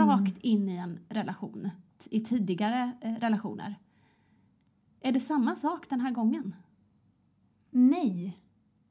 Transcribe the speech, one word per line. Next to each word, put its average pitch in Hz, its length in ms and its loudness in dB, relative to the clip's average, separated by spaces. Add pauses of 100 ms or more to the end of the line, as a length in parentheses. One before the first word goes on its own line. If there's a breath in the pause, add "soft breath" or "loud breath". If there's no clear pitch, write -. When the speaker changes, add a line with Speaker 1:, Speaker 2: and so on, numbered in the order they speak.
Speaker 1:
rakt 196 300 4
in 208 320 2
i 185 60 -4
en 175 240 -8 (100)
relation, 208 600 -6 (280)
t-, - 140 -12
i 220 120 0
tidigare, 220 680 -2 (100)
eh, 226 140 -4
relationer. 214 600 -2 (1300 soft breath)
Är 262 100 0
det 254 80 2
samma 285 360 2
sak 320 340 -4
den 262 120 -4
här 254 100 -2
gången? 240 440 -2 (1160)
Speaker 2:
Nej. 247 680 2 (520)